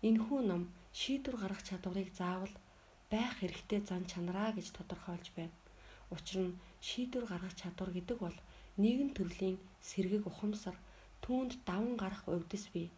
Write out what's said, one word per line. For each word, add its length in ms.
Энэхүү 400
ном 200
шийдвэр 480
гаргах 240
чадварыг 480
заавал 420
байх 320
хэрэгтэй 420
зан 240
чанараа 460
гэж 180
тодорхойлж 640
байна. 220
Учир 280
нь 180
шийдвэр 480
гаргах 300
чадвар 360
гэдэг 280
бол 180
нэгэн 340
төрлийн 460
сэргэг 440
ухамсар, 520
түүнд 440
даван 320
гарах 300
увдис 420
бий. 280